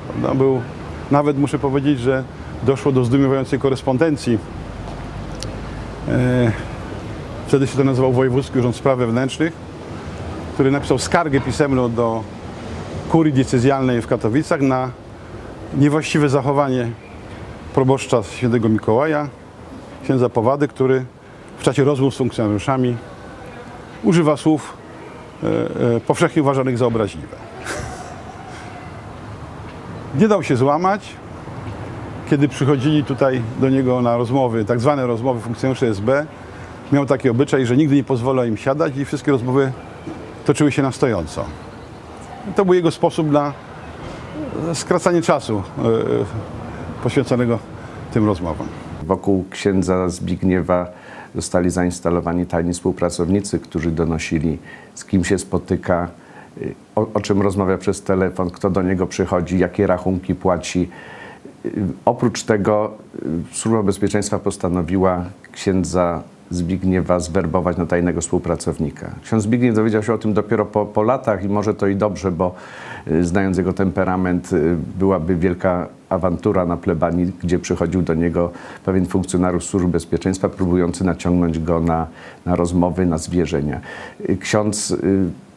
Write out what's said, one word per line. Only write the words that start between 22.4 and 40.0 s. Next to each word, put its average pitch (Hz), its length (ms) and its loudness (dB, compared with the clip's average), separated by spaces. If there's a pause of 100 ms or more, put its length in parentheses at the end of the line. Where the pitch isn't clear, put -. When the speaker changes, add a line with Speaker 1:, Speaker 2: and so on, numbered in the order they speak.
Speaker 1:
używa 160 340 4
słów, 156 360 0 (680)
e, 107 40 0 (480)
e, 113 40 0
powszechnie 156 420 2
uważanych 135 360 2
za 123 80 2
obraźliwe. 113 500 -2 (2750)
Nie 185 120 6
dał 196 160 4
się 139 120 2
złamać. 160 600 2 (1120)
Kiedy 147 180 4
przychodzili 143 560 2
tutaj 131 380 2 (180)
do 131 100 4
niego 127 320 2
na 120 160 2
rozmowy, 120 480 2
tak 123 140 2
zwane 135 280 2
rozmowy 120 340 0
funkcjonariusze 120 460 0
S 101 120 0
B, 135 260 2 (680)
miał 143 140 4
taki 131 240 2
obyczaj, 131 360 2
że 123 120 4
nigdy 143 180 6
nie 139 80 4
pozwalał 127 420 0
im 110 120 0
siadać 143 400 0
i 139 80 -2
wszystkie 147 260 -2
rozmowy 131 400 2 (760)